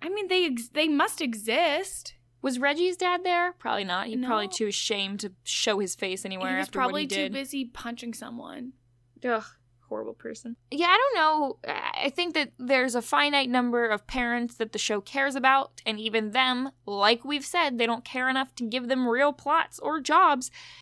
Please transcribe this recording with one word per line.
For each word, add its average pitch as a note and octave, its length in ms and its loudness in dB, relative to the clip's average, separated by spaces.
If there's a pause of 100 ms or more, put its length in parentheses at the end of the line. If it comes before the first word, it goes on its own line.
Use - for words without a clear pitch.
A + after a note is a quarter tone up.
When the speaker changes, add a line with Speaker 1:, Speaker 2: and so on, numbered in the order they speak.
Speaker 1:
I D#4+ 80 -6
mean, G4+ 180 -2
they F#4 180 4
ex-, A#3+ 240 -2
they D#4 180 2
must D#4 340 2
exist. C#4+ 920 -2 (280)
Speaker 2:
Was B3+ 180 0
Reggie's D#4+ 380 2
dad F4+ 260 0
there? F4+ 300 2
Probably - 300 -2
not. F#3 240 -2
He's B3 180 -4
probably G#3+ 220 0
Speaker 1:
No. G3 40 -12
Speaker 2:
too A3 160 -2
ashamed G3+ 540 -4
to G3+ 100 -8 (120)
show - 360 0
his F#3+ 160 -2
face F#3 300 -4
anywhere F#3 260 -4
Speaker 1:
He F#3 60 2
was F#3+ 100 2
Speaker 2:
after - 120 -4
what C4 60 2
Speaker 1:
probably C#4+ 160 0
Speaker 2:
he D4+ 60 -4
Speaker 1:
too C#4+ 80 -4
Speaker 2:
did. D4 180 -2
Speaker 1:
busy C4+ 320 -4
punching A#3 480 -10
someone. A#3+ 600 -12 (500)
Speaker 2:
Ugh, A3+ 200 0 (440)
horrible G#3+ 260 -8
person. A#3 420 -12 (160)
Yeah, D#4 160 0
I F#4 100 8
don't C5 180 2
know. D#4 520 2
I, - 380 -4
I C#4+ 40 0
think F4 240 -2
that D4 240 0
there's B3+ 380 2
a A#3+ 60 0
finite C#4+ 480 2
number A#3+ 380 2
of G#3 200 -2
parents A#3+ 480 -2
that A3 160 -4
the G#3+ 80 -6
show G#3 200 0
cares C4+ 360 -2
about, C4+ 500 2
and A3 140 -2
even G#3+ 320 -2
them, B3+ 400 0 (140)
like G3+ 380 4
we've C#4 220 -4
said, D4+ 320 0
they A#3 80 2
don't A#3 200 -2
care B3+ 240 -2
enough C4 260 -2
to A#3+ 120 -4
give A#3+ 220 -2
them B3+ 180 2
real C4 240 4
plots C#4+ 480 0
or D4+ 220 -2
jobs. D4 500 4 (300)